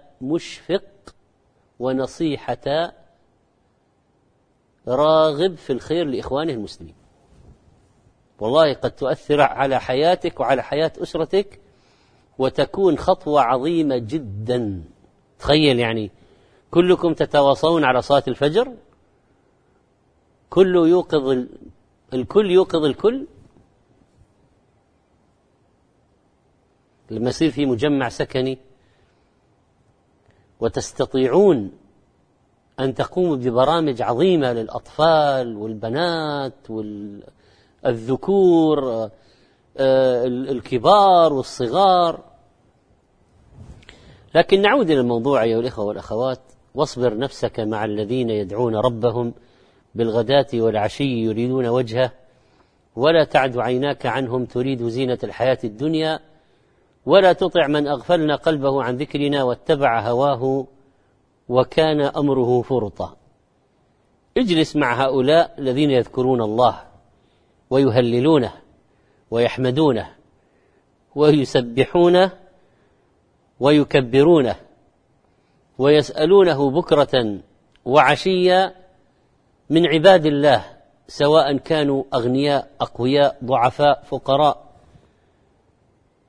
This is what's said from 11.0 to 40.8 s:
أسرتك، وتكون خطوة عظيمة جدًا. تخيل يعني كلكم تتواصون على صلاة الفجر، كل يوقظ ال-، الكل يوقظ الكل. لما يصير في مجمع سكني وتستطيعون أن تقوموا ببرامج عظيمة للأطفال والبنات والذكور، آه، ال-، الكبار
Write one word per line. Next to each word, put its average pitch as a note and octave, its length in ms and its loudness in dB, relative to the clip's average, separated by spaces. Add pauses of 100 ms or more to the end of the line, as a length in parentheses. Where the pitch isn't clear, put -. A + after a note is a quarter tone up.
أسرتك، E3+ 580 -4 (800)
وتكون C#3+ 600 0
خطوة D3+ 420 0
عظيمة C3 580 0
جدًا. A2 840 -6 (560)
تخيل C#3+ 400 2
يعني A2+ 320 -4 (600)
كلكم F3 440 2
تتواصون D3 720 0
على B2+ 180 2
صلاة C#3 260 0
الفجر، E3+ 460 -2 (1800)
كل F3+ 260 4
يوقظ E3 520 2
ال-، B2+ 200 -2 (680)
الكل G3 360 0
يوقظ F3 340 2
الكل. A#3+ 420 -2 (3750)
لما A2+ 180 -4
يصير D#3 220 0
في C#3 160 -2
مجمع C3+ 420 -2
سكني C3 500 -6 (2000)
وتستطيعون C3 1080 0 (1120)
أن C3 140 -4
تقوموا E3+ 420 -2
ببرامج C3 640 0
عظيمة C3 500 0
للأطفال C3 1040 -2
والبنات C#3 1120 -6 (1120)
والذكور، D3 1080 0 (840)
آه، C3 500 2
ال-، C3 240 -6
الكبار E3 800 4